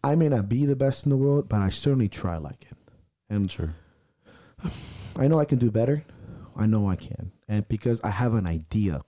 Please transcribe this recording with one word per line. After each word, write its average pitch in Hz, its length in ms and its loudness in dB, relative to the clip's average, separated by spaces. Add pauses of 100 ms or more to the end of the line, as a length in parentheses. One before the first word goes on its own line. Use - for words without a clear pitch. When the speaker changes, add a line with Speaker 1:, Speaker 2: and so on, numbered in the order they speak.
Speaker 1:
I 143 120 2
may 160 140 4
not 107 220 2
be 135 160 2
the 139 100 2
best 135 300 0
in 143 40 4
the 139 60 4
world, 143 320 2
but 104 140 2
I 95 80 2
certainly 131 380 2
try 87 280 -4
like 78 340 -12
it. - 60 -18 (540)
And 101 200 0
Speaker 2:
Sure. 82 240 -6 (1400)
Speaker 1:
I 135 120 2
know 160 100 4
I 147 80 4
can 139 120 2
do 120 120 4
better. 123 340 0 (520)
I 107 100 0
know 107 220 4
I 92 80 2
can. - 360 -12 (160)
And 104 200 -2
because 113 340 -2
I 107 80 -2
have 113 240 0
an 98 120 0
idea 82 600 0